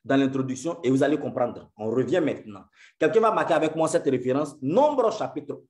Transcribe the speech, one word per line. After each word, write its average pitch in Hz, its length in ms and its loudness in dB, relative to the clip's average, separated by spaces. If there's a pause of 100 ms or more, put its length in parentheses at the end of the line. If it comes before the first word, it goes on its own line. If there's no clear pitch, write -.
dans 139 120 0
l'introduction 135 640 -2
et 120 80 2
vous 135 120 2
allez 143 160 2
comprendre. 123 580 -6
On 107 140 -6
revient 131 320 0
maintenant. 104 420 -6 (340)
Quelqu'un 160 220 2
va 220 120 4
marquer 165 220 2
avec 156 200 2
moi 160 140 2
cette 156 160 0
référence, 131 560 0
Nombre 226 520 2
chapitre - 580 -8